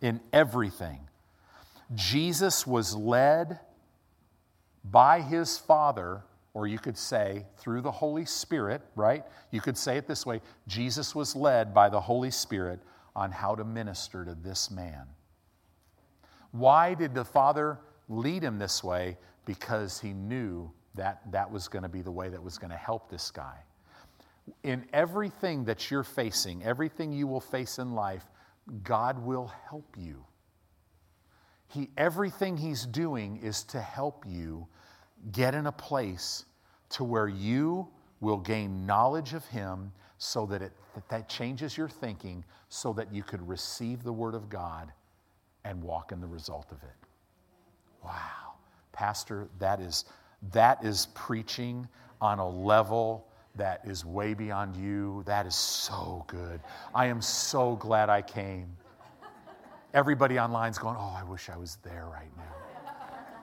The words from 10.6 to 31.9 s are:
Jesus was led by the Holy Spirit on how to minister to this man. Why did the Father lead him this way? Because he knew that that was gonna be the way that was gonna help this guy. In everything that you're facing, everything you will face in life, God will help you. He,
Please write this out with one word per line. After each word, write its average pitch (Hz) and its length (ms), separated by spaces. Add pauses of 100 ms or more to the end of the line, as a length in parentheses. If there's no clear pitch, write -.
Jesus 120 480
was 151 200
led 127 380
by 101 160
the 101 120
Holy 123 300
Spirit 92 520 (320)
on 98 160
how 98 240
to 107 80
minister 107 600
to 87 120
this 90 340
man. 82 380 (1400)
Why 151 440
did 151 180
the 123 100
Father 147 560 (300)
lead 143 340
him 117 140
this 101 260
way? 90 340 (280)
Because 104 540
he 101 140
knew 95 580 (240)
that 98 360
that 98 180
was 104 200
gonna 92 180
be 90 140
the 90 100
way 92 160
that 90 160
was 90 140
gonna 85 180
help 113 340
this - 220
guy. 67 320 (1000)
In 127 280
everything 170 720
that 110 240
you're 139 140
facing, 104 600
everything 151 500
you 143 120
will 131 140
face 127 400
in 123 140
life, 98 360 (540)
God 120 360
will 127 280
help - 500
you. 73 280 (1400)
He, 143 280